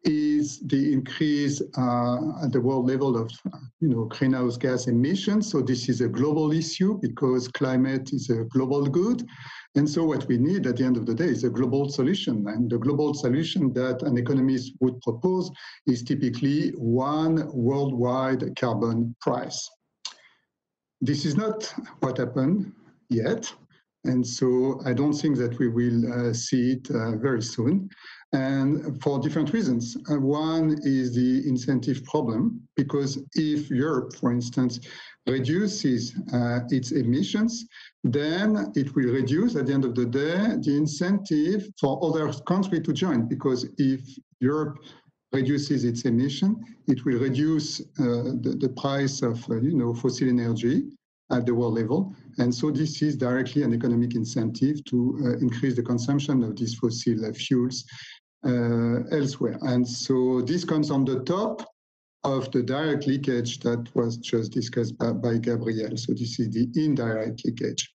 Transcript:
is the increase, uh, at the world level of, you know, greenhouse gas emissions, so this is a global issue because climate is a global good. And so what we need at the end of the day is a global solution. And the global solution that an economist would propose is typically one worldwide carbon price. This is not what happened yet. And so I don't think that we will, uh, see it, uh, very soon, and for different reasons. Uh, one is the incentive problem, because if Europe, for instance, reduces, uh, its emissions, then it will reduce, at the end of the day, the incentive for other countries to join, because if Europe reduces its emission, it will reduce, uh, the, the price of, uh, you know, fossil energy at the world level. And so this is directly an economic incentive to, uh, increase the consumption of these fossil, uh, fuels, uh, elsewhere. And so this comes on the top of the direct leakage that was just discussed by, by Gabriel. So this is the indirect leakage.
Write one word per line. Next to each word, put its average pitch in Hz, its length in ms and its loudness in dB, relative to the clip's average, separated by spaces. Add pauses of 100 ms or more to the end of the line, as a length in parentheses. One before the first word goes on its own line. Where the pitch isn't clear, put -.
is 151 580 0
the 139 340 0
increase, 143 680 0 (160)
uh, 123 400 0 (260)
at 131 100 -2
the 127 80 2
world 131 280 0
level 131 300 2
of, 113 120 -4 (500)
you 160 100 2
know, 113 160 0
greenhouse 127 500 0
gas 127 320 -2
emissions, 190 640 2
so 147 80 2
this 123 300 -2
is 117 100 0
a 113 80 2
global 147 440 0
issue 185 500 0
because 127 460 0
climate 131 640 0
is - 160 -4
a 113 140 2
global 131 420 2
good. 196 420 0 (480)
And 147 120 4
so 165 160 0
what 135 220 0
we 120 120 2
need 156 280 2
at 120 120 0
the 131 60 2
end 127 120 4
of 110 80 -2
the 117 100 0
day 165 120 0
is 123 180 0
a 120 60 2
global 135 400 0
solution. 127 580 0
And 113 200 0
the 117 100 0
global 143 340 2
solution 139 640 0
that 127 280 0
an 135 140 2
economist 131 640 2
would 127 220 2
propose 180 480 0 (360)
is 120 160 2
typically 139 680 0
one 143 800 0
worldwide 131 1040 0
carbon 117 640 0
price. - 480 -4 (1300)
This 143 240 0
is 143 100 2
not 214 360 -2 (280)
what 131 160 -2
happened 139 560 0 (380)
yet. 127 420 -2 (520)
And 127 220 0
so 127 600 0
I 127 80 0
don't 147 180 2
think 147 240 0
that 120 220 -2
we 123 100 2
will, 117 320 2 (100)
uh, 120 220 0
see 123 400 0
it, 127 180 -6
uh, 117 280 0
very 123 240 0
soon, 165 480 0 (420)
and 139 680 0
for 139 160 2
different 151 340 0
reasons. 131 420 0 (160)
Uh, 147 80 2
one 151 680 2
is 131 300 2
the 127 320 4
incentive 127 580 0
problem, 120 600 -2 (100)
because 139 420 0 (160)
if 151 340 0
Europe, 135 480 0
for 123 160 0
instance, 120 480 -2 (460)
reduces, 135 880 0 (180)
uh, 120 280 0 (100)
its 131 220 0
emissions, 180 760 0 (360)
then 175 720 0
it 143 200 0
will 123 180 2
reduce, 139 420 2
at 131 120 0
the 139 80 2
end 135 100 4
of 117 100 0
the 123 120 2
day, 165 560 0
the 143 120 2
incentive 175 960 0 (100)
for 143 240 0
other 156 300 0 (120)
countries 185 400 2
to 151 100 0
join, 123 340 0
because 127 480 -2
if 135 240 2 (400)
Europe 147 380 0 (540)
reduces 135 520 0
its 117 220 -2
emission, 139 520 2 (300)
it 131 160 2
will 123 140 2
reduce, 147 600 0
uh, 120 520 -2 (120)
the, 131 140 0
the 127 120 0
price 139 500 -2
of, 117 300 -2
uh, 113 100 0
you 151 160 2
know, 120 160 2
fossil 127 340 0
energy 120 580 2 (480)
at 120 140 0
the 120 80 2
world 117 200 2
level. 127 380 0 (260)
And 120 140 2
so 151 200 0
this 151 300 -2
is 151 140 0
directly 127 460 0
an 117 100 2
economic 120 440 0
incentive 123 720 0
to, 127 120 0 (260)
uh, 123 140 0
increase 120 380 0
the 120 60 0
consumption 127 600 0
of 107 140 -2
these 113 180 -4
fossil, 113 500 0
uh, 107 80 -4
fuels, 127 520 0 (600)
uh, 120 680 2
elsewhere. 135 480 0
And 123 260 2
so 127 540 0
this 160 240 0
comes 151 260 0
on 135 140 2
the 127 160 0
top 196 440 -2 (600)
of 135 260 -2
the 127 140 2
direct 143 420 0
leakage 131 540 0
that 120 340 -2
was 117 220 0
just 113 340 -2
discussed 117 480 -2
by, 117 140 0
by 117 260 0
Gabriel. 113 580 -2
So - 180 -2
this - 260 -4
is 117 100 0
the 113 240 2
indirect 117 680 0
leakage. - 440 -4 (100)